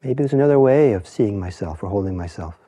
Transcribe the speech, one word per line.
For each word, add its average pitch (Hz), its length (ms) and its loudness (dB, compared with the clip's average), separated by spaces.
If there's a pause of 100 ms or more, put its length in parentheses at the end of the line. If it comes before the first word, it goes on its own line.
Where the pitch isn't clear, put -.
Maybe 131 160 -2
there's 139 100 -2
another 143 280 4
way 135 320 4
of 92 160 -4
seeing 101 320 -2
myself 87 420 -10
or 95 60 -8
holding 95 280 -4
myself. 85 380 -10 (140)